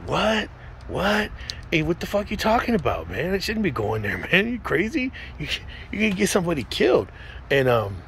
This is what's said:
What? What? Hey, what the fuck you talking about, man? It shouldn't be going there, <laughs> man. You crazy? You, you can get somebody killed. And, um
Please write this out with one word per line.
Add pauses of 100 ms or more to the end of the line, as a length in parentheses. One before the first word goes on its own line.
What? (380)
What? (400)
Hey,
what
the
fuck
you
talking
about,
man?
It
shouldn't
be
going
there,
<laughs>
man.
You
crazy? (260)
You, (440)
you
can
get
somebody
killed. (380)
And,
um (100)